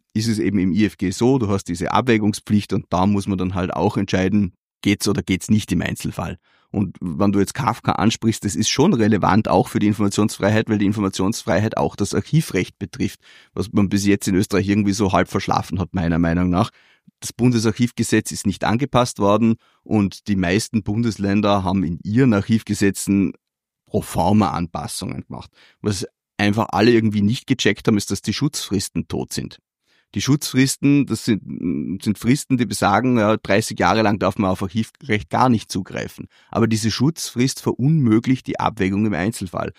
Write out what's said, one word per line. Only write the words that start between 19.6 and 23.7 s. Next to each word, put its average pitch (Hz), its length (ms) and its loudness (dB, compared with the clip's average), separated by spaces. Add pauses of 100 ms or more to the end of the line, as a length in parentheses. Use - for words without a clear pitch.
und 101 440 -2
die 104 80 0
meisten 95 480 0
Bundesländer 101 800 0
haben 92 220 0
in 85 180 -4
ihren 117 300 4
Archivgesetzen 98 960 2 (540)